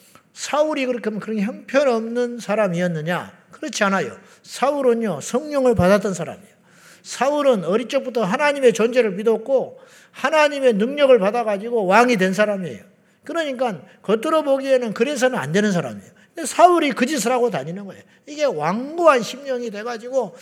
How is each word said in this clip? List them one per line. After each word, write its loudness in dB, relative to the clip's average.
사울이 -2
그렇게 -4
하면 -6
그런 -6
형편없는 -2
사람이었느냐? -4
그렇지 -6
않아요. -2
사울은요, 0
성령을 0
받았던 2
사람이에요. -12
사울은 0
어릴 -2
적부터 -4
하나님의 2
존재를 2
믿었고 -2
하나님의 2
능력을 4
받아가지고 -2
왕이 6
된 2
사람이에요. -4
그러니까 -4
겉으로 0
보기에는 0
그래서는 0
안 -4
되는 2
사람이에요. -4
근데 -8
사울이 4
그 -2
짓을 -2
하고 0
다니는 -8
거예요. -18
이게 -6
완고한 2
심령이 -8
돼가지고 -6